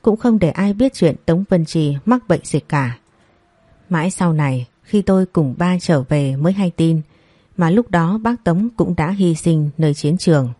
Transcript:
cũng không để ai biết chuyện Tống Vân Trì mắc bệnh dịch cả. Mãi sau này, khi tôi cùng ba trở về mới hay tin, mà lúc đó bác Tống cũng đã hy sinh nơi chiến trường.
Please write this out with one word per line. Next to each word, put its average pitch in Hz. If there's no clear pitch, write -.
cũng 214
không 233
để 175
ai 202
biết 254
chuyện -
Tống 175
Vân 175
Trì 151
mắc 247
bệnh 165
dịch -
cả. 127
Mãi 175
sau 175
này, 135
khi 208
tôi 190
cùng 135
ba 180
trở 147
về 139
mới 160
hay 190
tin, 165
mà 165
lúc 233
đó 175
bác 240
Tống 185
cũng 175
đã 156
hy 190
sinh 156
nơi 151
chiến 151
trường. 139